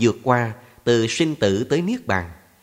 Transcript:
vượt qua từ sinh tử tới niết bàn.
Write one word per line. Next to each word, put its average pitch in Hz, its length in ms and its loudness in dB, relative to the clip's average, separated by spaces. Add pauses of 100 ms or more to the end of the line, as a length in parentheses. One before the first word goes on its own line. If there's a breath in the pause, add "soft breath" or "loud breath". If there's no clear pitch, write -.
vượt 113 220 4
qua 120 300 0 (320 loud breath)
từ 117 220 2
sinh 156 280 -2
tử 101 300 0
tới 160 180 -2
niết 247 240 -4
bàn. 87 240 -4 (320 soft breath)